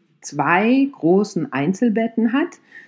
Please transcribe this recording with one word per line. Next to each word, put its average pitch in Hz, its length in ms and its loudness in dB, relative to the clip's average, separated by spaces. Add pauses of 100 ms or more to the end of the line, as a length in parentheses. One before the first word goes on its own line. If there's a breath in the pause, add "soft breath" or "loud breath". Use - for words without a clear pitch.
(220)
zwei 202 680 2
großen 190 600 0
Einzelbetten 220 840 -2
hat. 320 260 -2 (280 loud breath)